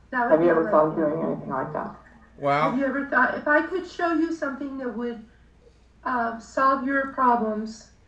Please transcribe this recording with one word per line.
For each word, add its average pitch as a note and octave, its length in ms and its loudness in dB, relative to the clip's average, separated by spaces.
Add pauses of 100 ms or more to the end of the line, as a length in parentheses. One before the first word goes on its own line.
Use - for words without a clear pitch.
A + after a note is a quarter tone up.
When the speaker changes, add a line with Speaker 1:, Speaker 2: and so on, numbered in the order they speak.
(120)
Speaker 1:
that A#3+ 140 0
would - 80 0
Speaker 2:
Have D#3 80 6
Speaker 1:
be E3+ 40 4
Speaker 2:
you F3 60 6
ever E3 160 2
Speaker 1:
a - 40 -4
Speaker 2:
thought D#3 180 6
of D#3 60 -4
Speaker 1:
great D#3+ 140 0
Speaker 2:
doing D#3+ 160 -2
anything D3+ 240 -6
like C#3 240 -6
that? - 220 -8 (420)
Speaker 3:
Well C#3+ 320 0
Speaker 1:
Have A#3+ 100 -2
you C#4 60 0
ever C#4 220 -2
thought, - 280 2
if - 120 -6
I D4+ 160 4
could F4 260 -6
show E4+ 240 -2
you D#4+ 180 0
something C4+ 460 -6
that B3 180 -6
would, A#3 300 -8 (800)
uh, A#3 340 -2
solve C4+ 480 2
your C#4 220 0
problems, A3 800 0 (200)